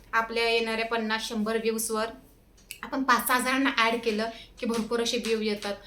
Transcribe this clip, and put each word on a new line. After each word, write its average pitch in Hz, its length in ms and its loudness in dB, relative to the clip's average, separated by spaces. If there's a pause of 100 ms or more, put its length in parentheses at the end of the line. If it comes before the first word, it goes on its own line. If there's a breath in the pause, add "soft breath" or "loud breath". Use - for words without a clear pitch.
(120 loud breath)
आपल्या 226 360 2
येणाऱ्या 226 380 2
पन्नास 220 420 -2
शंभर 226 280 0
व्ह्यूजवर 220 500 0 (760)
आपण 269 200 -2
पाच 247 260 4
सहा 254 100 4
जणांना 262 400 2
ॲड 226 260 2
केलं 220 240 0 (300 loud breath)
की 247 80 -4
भरपूर 233 360 0
असे 233 140 0
व्ह्यू 220 240 0
येतात 208 340 -2 (120 loud breath)